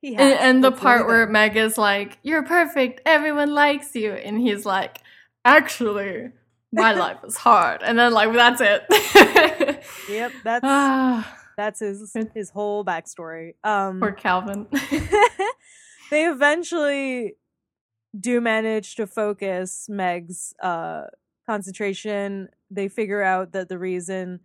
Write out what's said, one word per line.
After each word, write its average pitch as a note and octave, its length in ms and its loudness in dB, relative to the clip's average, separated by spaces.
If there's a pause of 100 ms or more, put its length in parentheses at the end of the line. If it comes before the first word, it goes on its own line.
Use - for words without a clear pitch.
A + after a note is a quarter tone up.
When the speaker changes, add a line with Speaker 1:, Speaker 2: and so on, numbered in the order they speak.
Speaker 1:
he C#4+ 140 -12
Speaker 2:
And, A#3 40 -6
Speaker 1:
has. C4+ 200 6
Speaker 2:
and C4 240 6
the C4 60 6
Speaker 1:
That's B3+ 120 -4
the C#4+ 60 2
only B3 100 6
Speaker 2:
part A3+ 100 0
where A3+ 180 4
Speaker 1:
thing." G#3+ 80 -4
Speaker 2:
Meg G#3+ 240 4
is A3 200 0
like, G3+ 460 -2
"You're D#4 200 -2
perfect. D#4 640 -2
Everyone D4 500 0
likes C#4+ 400 0
you." G#3+ 180 -4
And G#3 260 -8
he's G#3 260 -2
like, F#3+ 360 -4 (420)
"Actually, A#3 880 0 (400)
my A3 220 2
Speaker 1:
<laughs> F#3+ 100 0
Speaker 2:
life - 220 -6
is - 120 -10
hard." F3 460 2
And A#3 140 0
then, A#3+ 160 4
like, A3 200 4
that's A#3+ 280 4
it. G#3 280 2
<laughs> D#4 960 4 (240)
Speaker 1:
Yep, A3+ 220 -6 (120)
that's, A#3 240 -2
Speaker 2:
Ah. C4 680 2 (180)
Speaker 1:
that's G#3 260 -6
his, G3+ 340 -10
Speaker 2:
It A3 180 -6
Speaker 1:
his G3+ 160 -10
whole G#3 340 -6
backstory. E3 680 -10 (100)
Um, G3 360 -2
Speaker 2:
Poor G3+ 120 -2
Calvin. G3+ 580 -4
<laughs> C#4 120 -4 (100)
Speaker 1:
<laughs> - 1200 -2
they D4+ 140 2
eventually C#4+ 1120 -2 (840)
do A#3+ 220 0
manage A3 540 -2
to A3 120 -6
focus G3 800 -6
Meg's, F3 720 -6
uh, E3 420 -6 (440)
concentration. G3+ 1000 -8 (220)
They G3 160 -6
figure G#3 360 -4
out F#3 300 0
that F#3 160 -6
the F#3 80 -10
reason F3+ 680 -8